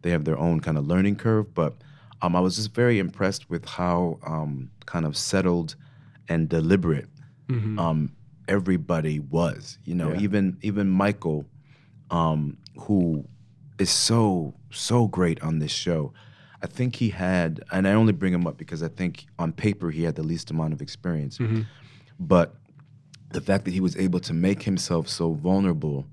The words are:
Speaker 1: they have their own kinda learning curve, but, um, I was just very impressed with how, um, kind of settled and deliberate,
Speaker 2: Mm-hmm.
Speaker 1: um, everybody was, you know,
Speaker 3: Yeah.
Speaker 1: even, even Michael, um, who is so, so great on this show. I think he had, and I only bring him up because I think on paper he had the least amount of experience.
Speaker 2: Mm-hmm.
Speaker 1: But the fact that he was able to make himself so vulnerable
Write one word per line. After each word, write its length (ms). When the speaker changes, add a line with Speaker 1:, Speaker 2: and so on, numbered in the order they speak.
Speaker 1:
they 80
have 140
their 140
own 220
kinda 200
learning 360
curve, 380
but, 200
um, 140
I 40
was 160
just 180
very 240
impressed 520
with 160
how, 600
um, 440
kind 180
of 120
settled 580
and 200
deliberate, 600
Speaker 2:
Mm-hmm. 300
Speaker 1:
um, 340
everybody 720
was, 640
you 100
know, 200
Speaker 3:
Yeah. 60
Speaker 1:
even, 420
even 260
Michael, 560
um, 460
who 480
is 120
so, 640
so 380
great 340
on 160
this 140
show. 420
I 40
think 300
he 140
had, 600
and 160
I 60
only 220
bring 180
him 140
up 100
because 260
I 60
think 380
on 140
paper 380
he 140
had 100
the 80
least 280
amount 220
of 80
experience. 560
Speaker 2:
Mm-hmm. 260
Speaker 1:
But 360
the 120
fact 240
that 80
he 60
was 180
able 220
to 120
make 300
himself 460
so 260
vulnerable 800